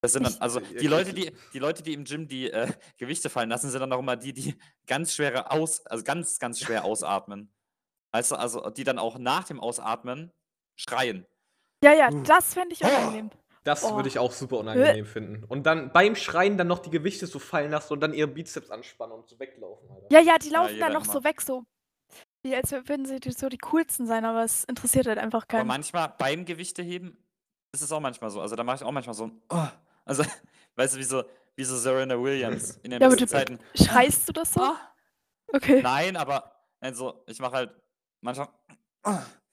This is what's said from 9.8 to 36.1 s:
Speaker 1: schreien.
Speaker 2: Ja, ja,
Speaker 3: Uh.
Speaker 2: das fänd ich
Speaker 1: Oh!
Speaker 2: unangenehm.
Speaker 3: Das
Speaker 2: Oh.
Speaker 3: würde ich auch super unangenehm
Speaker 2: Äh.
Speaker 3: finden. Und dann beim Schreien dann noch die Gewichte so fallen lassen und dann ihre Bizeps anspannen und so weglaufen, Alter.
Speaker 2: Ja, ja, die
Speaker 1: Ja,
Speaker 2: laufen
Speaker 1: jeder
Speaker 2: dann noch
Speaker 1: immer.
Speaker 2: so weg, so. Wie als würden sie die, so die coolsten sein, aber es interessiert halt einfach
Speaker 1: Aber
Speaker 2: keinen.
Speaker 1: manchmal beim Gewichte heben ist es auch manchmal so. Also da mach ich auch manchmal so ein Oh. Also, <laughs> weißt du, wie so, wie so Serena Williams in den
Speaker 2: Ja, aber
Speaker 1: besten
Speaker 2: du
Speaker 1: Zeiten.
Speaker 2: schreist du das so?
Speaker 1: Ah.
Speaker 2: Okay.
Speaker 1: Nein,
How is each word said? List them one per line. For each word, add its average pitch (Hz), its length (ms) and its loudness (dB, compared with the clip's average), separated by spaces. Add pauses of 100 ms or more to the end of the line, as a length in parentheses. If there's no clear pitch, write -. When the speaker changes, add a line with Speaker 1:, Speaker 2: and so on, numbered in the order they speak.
Speaker 1:
schreien. 117 480 -4 (580)
Speaker 2:
Ja, 285 100 12
ja, 302 180 6
Speaker 3:
Uh. 147 120 -4
Speaker 2:
das 339 300 6
fänd 359 180 -6
ich - 120 -8
Speaker 1:
Oh! 185 40 4
Speaker 2:
unangenehm. 220 420 0 (360)
Speaker 3:
Das 143 180 0
Speaker 2:
Oh. 110 140 0
Speaker 3:
würde 107 100 -2
ich 127 120 -2
auch 123 120 2
super 123 280 -6
unangenehm 110 460 4
Speaker 2:
Äh. - 20 -18
Speaker 3:
finden. 107 360 -10
Und 131 220 -6
dann 156 260 2
beim 202 240 8
Schreien 190 420 2
dann 175 100 2
noch 175 120 0
die 160 120 -12
Gewichte 170 360 -2
so 147 120 -10
fallen 147 320 -2
lassen 151 200 -4
und 143 80 -4
dann 151 140 0
ihre 151 160 0
Bizeps 147 400 -12
anspannen 113 480 -14
und 113 100 -20
so 117 120 -20
weglaufen, 110 500 -16
Alter. - 220 -4
Speaker 2:
Ja, 302 100 12
ja, 330 160 8
die 311 140 -4
Speaker 1:
Ja, 330 100 4
Speaker 2:
laufen 359 140 2
Speaker 1:
jeder 330 100 -2
Speaker 2:
dann 320 80 0
noch 311 100 -2
Speaker 1:
immer. 208 100 -4
Speaker 2:
so 262 120 -4
weg, 311 160 0
so. 254 240 -6 (760)
Wie 262 120 -4
als 262 160 -2
würden 269 360 -4
sie 269 120 -8
die, 254 120 -8
so 262 180 -6
die 254 80 -8
coolsten - 480 0
sein, 226 180 0
aber 226 200 0
es 226 220 -2
interessiert 247 420 0
halt 214 100 0
einfach 226 260 -2
Speaker 1:
Aber - 40 -20
Speaker 2:
keinen. 220 200 0
Speaker 1:
manchmal 151 500 -2
beim 151 280 -2
Gewichte 175 380 -8
heben 175 340 -10 (560)
ist - 80 -6
es 151 100 -6
auch 156 80 -2
manchmal 123 300 -6
so. 101 100 -8
Also 104 160 -6
da 117 80 -4
mach 123 120 -2
ich 131 80 -12
auch 120 80 -6
manchmal 120 240 -8
so 110 120 -8
ein - 220 -18
Oh. 165 180 -2 (380)
Also, 139 180 -2
<laughs> - 260 -8 (260)
weißt 131 200 0
du, 131 40 -10
wie 135 40 -8
so, 131 200 -2 (320)
wie 135 80 -8
so 131 120 -4
Serena 127 460 0
Williams 131 600 -2
in 123 80 -10
den 123 100 2
Speaker 2:
Ja, 262 60 10
aber 254 100 8
Speaker 1:
besten 247 80 2
Speaker 2:
du 127 320 -2
Speaker 1:
Zeiten. - 20 -20 (160)
Speaker 2:
schreist 247 540 6
du 339 40 -6
das 330 200 -4
so? 349 80 2
Speaker 1:
Ah. 302 180 0 (720)
Speaker 2:
Okay. 269 300 6
Speaker 1:
Nein, 156 340 2